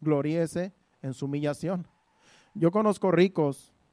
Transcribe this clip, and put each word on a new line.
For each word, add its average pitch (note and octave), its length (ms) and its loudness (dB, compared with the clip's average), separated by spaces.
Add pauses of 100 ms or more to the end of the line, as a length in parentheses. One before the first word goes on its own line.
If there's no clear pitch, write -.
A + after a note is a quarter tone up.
Gloríese D#3 720 -2 (300)
en C3+ 120 -8
su C#3+ 100 -8
humillación. D3 640 -4 (640)
Yo E3 160 2
conozco G3+ 400 2
ricos E3+ 640 2 (180)